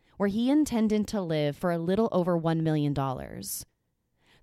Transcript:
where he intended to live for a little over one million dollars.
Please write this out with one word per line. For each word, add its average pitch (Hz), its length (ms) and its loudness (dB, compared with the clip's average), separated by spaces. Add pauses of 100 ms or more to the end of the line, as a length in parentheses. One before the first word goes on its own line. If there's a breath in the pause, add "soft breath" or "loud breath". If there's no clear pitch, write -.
(160)
where 202 120 0
he 233 220 0
intended 220 560 2
to 208 160 -4
live 151 340 0
for 180 140 -2
a 170 80 0
little 190 320 0
over 175 260 2
one 165 280 0
million 151 280 2
dollars. 135 720 -6 (800 soft breath)